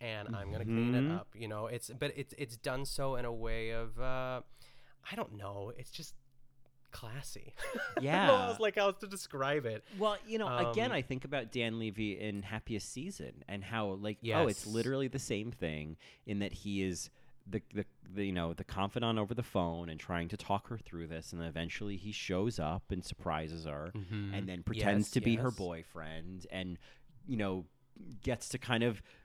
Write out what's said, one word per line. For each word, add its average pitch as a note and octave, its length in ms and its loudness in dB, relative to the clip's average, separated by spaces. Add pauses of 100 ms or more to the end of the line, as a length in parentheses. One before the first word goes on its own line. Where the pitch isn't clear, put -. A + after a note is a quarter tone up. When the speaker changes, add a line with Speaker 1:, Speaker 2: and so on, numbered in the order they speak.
Speaker 1:
and A2 340 -4
I'm G2 160 -4
gonna G#2+ 140 -2
clean A2+ 300 4
it B2+ 80 6
Speaker 2:
Mm-hmm. D#3+ 140 2
Speaker 1:
up," - 180 -8
you A2 140 -6
know? G#2+ 180 -2
It's, A#2 240 -6
but C3 260 -2
it's, C#3 220 -6
it's A#2+ 180 -6
done C3 300 -2
so C3+ 300 0
in B2 100 2
a A#2 60 -2
way A2+ 400 0
of, A#2 280 0
uh, B2+ 400 2 (720)
I G3 60 -6
don't G#3+ 200 -4
know, G2+ 400 -6
it's B2+ 140 -8
just - 240 -10 (800)
classy. - 640 -8
<laughs> - 420 -2
Speaker 2:
Yeah. C#3 140 4
Speaker 1:
I - 20 8
don't F#3+ 100 6
know G3 160 10
how - 60 2
else, A3+ 120 0
like, G#3+ 160 4
how G3+ 100 8
else G3 140 4
to G#3+ 60 -8
describe C#3+ 600 0
it. A2 180 -2 (140)
Speaker 2:
Well, G#3 180 4 (100)
you A3 120 0
know, B2 320 2
again, A3+ 200 2
Speaker 1:
Um, G#3+ 60 2
Speaker 2:
I C#3+ 60 2
think B2+ 220 -2
about C3+ 280 -2
Dan A#2 260 2
Levy G#2+ 400 0
in G2+ 240 -2
Happiest G#2+ 500 -4
Season C#3 560 -8
and G2 140 -6
how, G#2+ 260 0
like, G2+ 300 -4 (160)
oh, D#3+ 120 6
it's G#2 180 0
Speaker 1:
Yes. G#2+ 100 -2
Speaker 2:
literally C3 340 2
the C3+ 100 -4
same A2+ 340 -2
thing D#2 440 -4 (300)
in G#2 140 0
that G2+ 120 -2
he G2 300 -2
is F#2 280 0 (360)
the, G2+ 140 -2 (140)
the, G2+ 100 -2 (300)
the, G2+ 120 0
you G2 60 2
know, E2+ 220 2
the F#2+ 100 -6
confidant A2+ 540 2
over G#2 160 2
the G#2+ 80 -2
phone E2+ 460 0
and D#2+ 120 -6
trying E2+ 280 0
to G#2 80 -4
talk - 320 0
her - 100 -6
through E2 300 -8
this, E2 240 -8
and E2+ 80 -4
then E2 80 -2
eventually E2+ 480 -2
he G2 160 -6
shows G2 460 0
up E2 320 0
and F#2 140 -2
surprises D#2+ 600 -2
her D2+ 300 -4
Speaker 1:
Mm-hmm. G2+ 400 -4
Speaker 2:
and F#2+ 140 -2
then F2+ 140 -6
pretends G#2 460 4
Speaker 1:
Yes, - 40 -10
Speaker 2:
to C3 80 6
be A2+ 160 6
her B2 120 4
Speaker 1:
yes. A2+ 80 -2
Speaker 2:
boyfriend E2 920 -6
and, F#2 280 -4 (480)
you C3 100 0
know, F#2 300 2 (560)
gets - 280 0
to B2 80 -2
kind A#2 260 2
of A#2 180 2 (220)